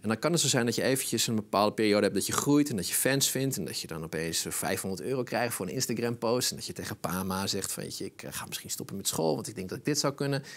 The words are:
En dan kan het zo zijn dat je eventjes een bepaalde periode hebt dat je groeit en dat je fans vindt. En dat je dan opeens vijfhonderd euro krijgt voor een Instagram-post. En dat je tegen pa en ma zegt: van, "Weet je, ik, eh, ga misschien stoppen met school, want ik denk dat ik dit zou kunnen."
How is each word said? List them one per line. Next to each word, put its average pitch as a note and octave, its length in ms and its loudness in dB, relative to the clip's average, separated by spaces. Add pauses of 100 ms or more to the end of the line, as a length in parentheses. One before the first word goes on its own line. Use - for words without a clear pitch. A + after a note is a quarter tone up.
En G#2 60 -4
dan A2 120 2
kan D#3 120 2
het E3 100 4
zo C#3+ 60 2
zijn B2 180 4
dat A#2 100 2
je F#2 80 0
eventjes A#2+ 440 2
een A#2 80 0
bepaalde G#2 380 4
periode G#2 300 6
hebt G2 120 4
dat F#2+ 100 2
je G#2+ 80 -2
groeit C#3+ 360 4
en B2+ 60 -2
dat F2+ 120 -2
je - 60 -2
fans C3+ 380 4
vindt. C3 260 0
En F2+ 80 -4
dat - 140 -6
je - 80 -10
dan D#2+ 160 -6
opeens E2 460 -2
vijfhonderd F#2 580 -4
euro B2+ 160 -2
krijgt A#2 300 0
voor - 140 -4
een - 60 -6
Instagram-post. A#2 760 0
En - 60 -6
dat - 100 -10
je - 80 -8
tegen F#2 260 -8
pa F2+ 200 -4
en F#2+ 80 -4
ma F#2+ 200 -2
zegt: F#2+ 240 -2
van, - 120 -6
"Weet - 140 -8
je, F#2+ 80 -8
ik, - 180 -12
eh, C3 100 -10
ga - 120 -8
misschien - 240 -10
stoppen - 260 -8
met G2 120 -4
school, D#3 280 2
want - 120 -6
ik - 80 -10
denk F#2 140 -8
dat D3 80 -6
ik - 80 -8
dit D3 140 2
zou C#3 140 0
kunnen." C#3 300 -2 (140)